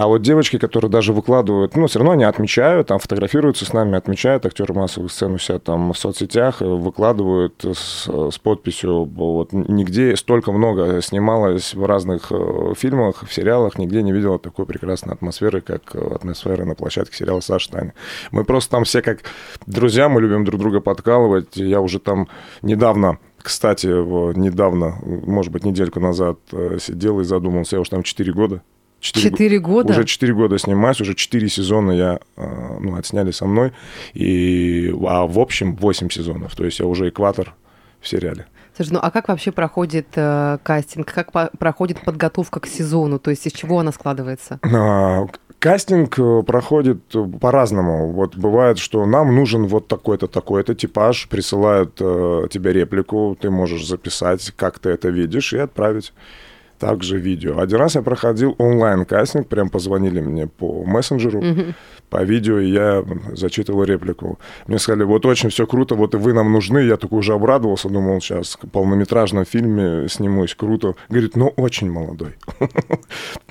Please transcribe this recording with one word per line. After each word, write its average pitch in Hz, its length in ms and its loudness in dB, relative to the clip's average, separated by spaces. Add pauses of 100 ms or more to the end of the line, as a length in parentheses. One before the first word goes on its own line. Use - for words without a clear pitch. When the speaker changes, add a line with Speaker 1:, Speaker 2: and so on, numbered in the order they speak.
Speaker 1:
а 107 40 4
вот 110 140 4
девочки, 139 360 4
которые 110 340 0
даже 110 220 4
выкладывают, 104 640 2
ну, 160 100 4
все - 120 0
равно 151 120 6
они 143 140 4
отмечают, 123 600 2
там, 98 120 2
фотографируются 110 680 0
с - 60 -10
нами, 107 240 2
отмечают 123 500 0
актеры 95 280 -4
массовых 90 400 -4
сцен 95 200 -2
у 92 40 -4
себя 90 220 -4
там 87 340 0
в - 40 -8
соцсетях, 117 640 0
э, 95 40 -2
выкладывают 92 1000 0
с, - 440 -8
с 76 320 -4
подписью, 90 680 -2
вот, 82 480 -2
н-, 98 160 -2
нигде 104 480 2
столько 117 340 0
много 95 500 2
снималось 101 720 0
в 98 120 -4
разных, 92 460 -2
э, 87 460 -2
фильмах, 131 480 0
в - 80 -14
сериалах, 110 440 0
нигде 98 260 0
не 98 80 0
видела 98 260 0
такой 87 280 -8
прекрасной 87 480 -6
атмосферы, 92 480 -4
как, - 340 -10
э, - 140 -4
атмосфера 90 560 -6
на 80 80 -4
площадке - 420 -6
сериала 90 240 -2
"Саша 92 320 -4
Таня". 85 220 -8 (380)
Мы 107 120 0
просто 127 280 0
там 120 120 2
все 120 200 0
как 110 160 -2 (480)
друзья, 120 420 4
мы 123 120 4
любим 104 220 2
друг 98 160 0
друга 101 220 2
подкалывать. 101 760 2
Я 98 260 2
уже 92 180 -2
там 98 280 -2 (360)
недавно, 104 560 2 (240)
кстати, - 440 0
в-, 87 480 0
недавно, 90 600 0 (100)
может 87 480 -4
быть, 87 100 -6
недельку 92 360 -2
назад, 87 400 0 (120)
э, 90 300 -4
сидел 98 380 -2
и 92 40 0
задумался. 90 520 -2
Я 92 60 0
уж - 80 -4
там 90 120 -2
четыре 92 320 -4
года. 98 300 0 (360)
Четыре 151 300 0
го-, 196 80 -4
Speaker 2:
Четыре 208 220 4
года? 196 340 0
Speaker 1:
уже 120 120 4
четыре 123 280 0
года 101 240 2
снимаюсь, 101 420 2
уже 98 140 -2
четыре 107 340 -2
сезона 98 440 0
я, 90 280 0 (180)
э, - 420 -10
ну, 92 180 -6
отсняли 95 340 -4
со 90 140 -6
мной. 117 260 2 (440)
И, 87 760 0 (160)
а 90 200 2
в 87 120 0
общем, 98 360 0
восемь 92 340 0
сезонов. 82 460 -8
То 87 100 -4
есть 85 140 -4
я 90 80 0
уже 90 220 0
экватор 98 440 0 (480)
в - 60 -14
сериале. 85 400 -6 (280)
Speaker 2:
Слушай, 160 180 -6
ну 180 80 0
а 170 100 0
как 226 160 -4
вообще 190 240 -2
проходит, 160 640 -4
э, 147 480 0
кастинг? 156 500 -4
Как - 180 -6
по-, 165 180 0 (100)
проходит 175 420 -2
подготовка 160 580 -4
к - 80 -16
сезону? 151 520 0
То - 100 -4
есть 143 160 -2
из 160 80 -6
чего 170 260 -2
она 160 120 0
складывается? 131 720 -8
Speaker 1:
А, 101 640 4
к-, - 120 -16 (200)
кастинг, 175 580 2
э, 117 260 4
проходит, 123 560 2 (140)
э, 110 120 0 (160)
по-разному. 95 720 2
Вот 92 240 -2
бывает, 110 420 4
что 104 260 0
нам 127 300 4
нужен 113 320 2
вот 104 220 0
такой-то, 98 380 -2
такой-то - 480 -2
типаж, - 540 0
присылают, 101 720 2
э, 87 520 0
тебе 92 200 -2
реплику, 98 680 0
ты 104 80 0
можешь 85 360 -2
записать, 90 680 -4
как - 240 -4
ты 95 120 -2
это 85 180 -2
видишь, 87 440 -2
и 117 40 -2
отправить 110 560 -4 (680)
также 95 380 -2
видео. 85 420 -2
Один 95 180 2
раз 156 180 2
я 135 60 0
проходил 117 560 0
онлайн-кастинг, 113 920 2
прям 101 200 0
позвонили 95 520 0
мне 78 260 -4
по 87 380 -6
мессенджеру, 113 560 0
Speaker 2:
Мгм. 170 340 -2 (340)
Speaker 1:
по - 140 0
видео, 107 360 0
и 95 120 0
я 101 320 2 (300)
зачитывал 98 500 -2
реплику. 90 560 -4 (260)
Мне 107 140 0
сказали: 107 240 2
"Вот 107 220 4
очень 120 240 2
все 113 180 0
круто, 127 280 0
вот 104 180 2
и 110 40 2
вы 110 140 2
нам 107 220 4
нужны". 107 260 2
Я 117 160 4
такой 104 240 -2
уже 104 140 2
обрадовался, 107 560 2
думал: 95 320 0
"Сейчас - 400 -6
в 98 80 -14
полнометражном 98 760 2
фильме 98 640 0
снимусь, 98 480 -2
круто". 107 400 -2 (140)
Говорит: 113 260 0
"Ну, 127 120 4 (100)
очень 117 340 -2
молодой". 82 440 -8 (240)
<laughs> - 100 -2 (800)